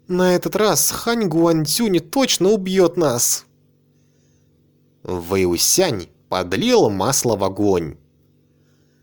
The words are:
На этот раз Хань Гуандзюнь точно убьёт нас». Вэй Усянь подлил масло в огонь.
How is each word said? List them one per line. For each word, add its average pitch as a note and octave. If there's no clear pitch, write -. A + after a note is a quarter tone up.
На F3+
этот F3
раз G3
Хань A#3
Гуандзюнь E3
точно G3
убьёт F#3
нас». C3+
Вэй F2+
Усянь F2+
подлил A2+
масло G#2+
в G2
огонь. F#2+